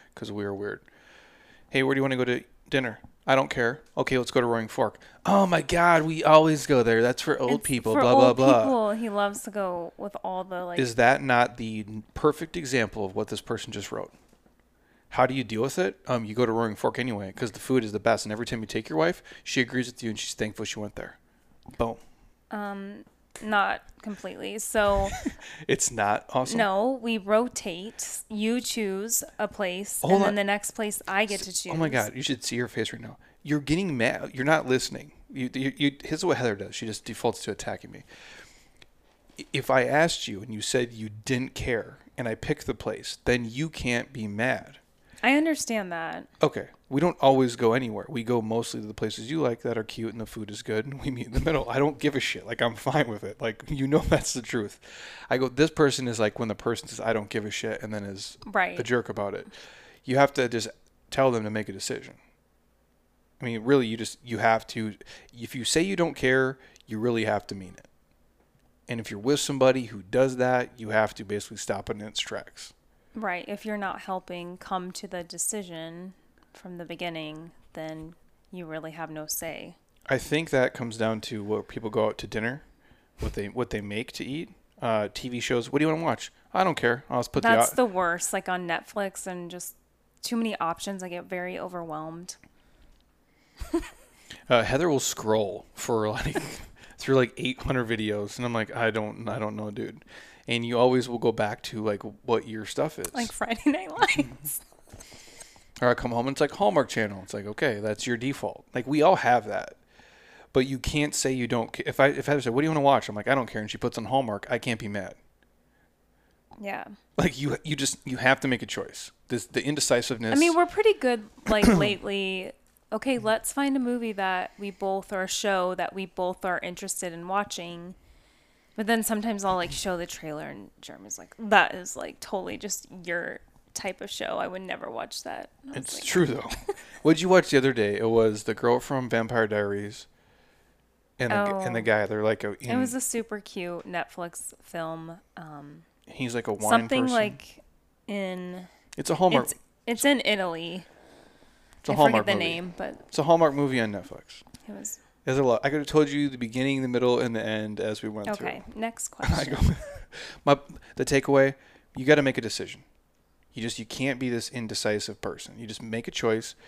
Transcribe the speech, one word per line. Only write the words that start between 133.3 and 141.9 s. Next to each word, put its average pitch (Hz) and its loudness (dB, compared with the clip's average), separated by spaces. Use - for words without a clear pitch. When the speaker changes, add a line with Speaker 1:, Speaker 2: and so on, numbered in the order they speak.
Speaker 2:
type - -8
of 202 -10
show. - -6
I - -2
would 185 -8
never 185 -8
watch - -8
that." - -10
I - -18
was - -12
Speaker 1:
It's 135 -8
Speaker 2:
like, - -10
Speaker 1:
true, 175 4
though. - -4
<laughs> - -20
What'd 160 6
you 180 4
watch 185 8
the 147 6
other 135 6
day? 104 2
It 113 2
was 110 4
the 107 -2
girl 120 4
from 127 -4
Vampire 113 2
Diaries 104 -2
and 123 0
the 202 2
g-, 98 -2
and 120 -4
the 117 -2
Speaker 2:
Oh. - -2
Speaker 1:
guy. 107 4